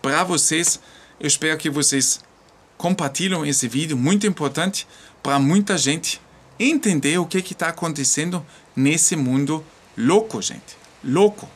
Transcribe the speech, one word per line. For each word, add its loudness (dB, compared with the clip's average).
pra 2
vocês. 0
Eu -4
espero 0
que -4
vocês 0
compartilhem -2
esse -2
vídeo, -2
muito 2
importante -2
pra 2
muita 2
gente -2
entender 2
o 0
que -2
que -12
tá -2
acontecendo -2
nesse 2
mundo 0
louco, 2
gente. -10
Louco. 2